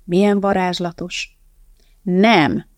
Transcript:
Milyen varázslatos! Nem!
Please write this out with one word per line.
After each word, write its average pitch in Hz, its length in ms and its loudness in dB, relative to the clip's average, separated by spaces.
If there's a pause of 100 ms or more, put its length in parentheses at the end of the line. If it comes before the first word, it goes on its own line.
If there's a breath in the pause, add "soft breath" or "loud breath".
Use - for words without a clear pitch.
Milyen 202 360 2
varázslatos! 180 1000 -6 (640)
Nem! 180 640 2 (120)